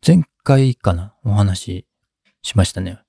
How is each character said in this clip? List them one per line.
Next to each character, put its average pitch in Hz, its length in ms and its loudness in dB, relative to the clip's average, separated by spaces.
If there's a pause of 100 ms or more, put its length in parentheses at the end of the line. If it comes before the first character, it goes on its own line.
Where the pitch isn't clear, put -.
前 170 180 4 (200)
回 135 300 2
か 92 220 -2
な、 92 180 -10 (100)
お 104 100 -2
話 101 260 0
し 92 280 -12 (540)
し - 160 -4
ま 92 80 4
し - 80 -8
た 92 80 -8
ね。 90 280 -10